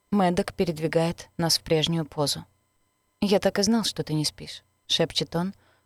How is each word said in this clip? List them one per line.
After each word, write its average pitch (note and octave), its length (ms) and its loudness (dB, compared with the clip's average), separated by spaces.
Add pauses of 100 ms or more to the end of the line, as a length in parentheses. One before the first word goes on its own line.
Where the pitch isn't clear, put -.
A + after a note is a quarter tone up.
(120)
Мэддок F#3+ 420 2
передвигает E3 840 -2
нас E3 200 0
в - 60 -6
прежнюю D#3+ 420 2
позу. D3 400 -4 (760)
«Я G3+ 180 4
так G3 200 0
и G3+ 40 2
знал, A3 200 2
что - 200 -4
ты D#3 100 -6
не D3+ 120 0
спишь», - 380 -10 (240)
шепчет - 480 -2
он, F3+ 180 -2 (320)